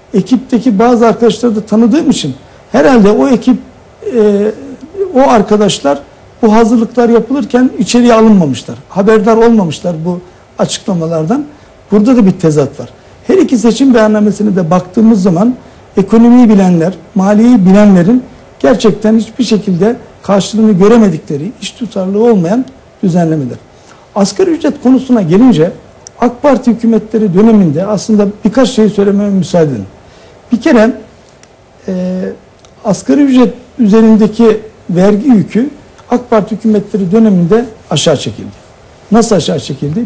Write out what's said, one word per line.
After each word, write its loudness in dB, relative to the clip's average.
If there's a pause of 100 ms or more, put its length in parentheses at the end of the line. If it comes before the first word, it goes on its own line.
(140)
ekipteki -2
bazı 2
arkadaşları 0
da -4
tanıdığım 0
için -4 (380)
herhalde 2
o 0
ekip, 0 (580)
e, 0 (600)
o 2
arkadaşlar 0 (440)
bu 2
hazırlıklar 0
yapılırken 0
içeriye 2
alınmamışlar. 0 (120)
Haberdar 0
olmamışlar 0
bu -6 (380)
açıklamalardan. -4 (460)
Burada 2
da 2
bir 2
tezat -2
var. -14 (380)
Her 0
iki 0
seçim 2
beyannamesine 0
de -2
baktığımız 0
zaman 0 (420)
ekonomiyi 4
bilenler, 2 (220)
maliyeyi 2
bilenlerin 4 (380)
gerçekten 0
hiçbir -6
şekilde -2 (260)
karşılığını 0
göremedikleri, 0 (100)
iş -12
tutarlığı -6
olmayan 0 (380)
düzenlemeler. -2 (640)
Asgari -2
ücret -4
konusuna 0
gelince 2 (500)
ak -4
Parti 0
hükümetleri -2
döneminde 2
aslında -2 (180)
birkaç 0
şey 0
söylememe -2
müsaade -2
edin. -8 (680)
Bir -2
kere, 2 (960)
e, -6 (640)
asgari 0
ücret 2 (240)
üzerindeki 2 (300)
vergi 0
yükü 0 (400)
ak -4
Parti -2
hükümetleri -2
döneminde 2 (260)
aşağı -2
çekildi. -12 (440)
Nasıl 2
aşağı -4
çekildi? -8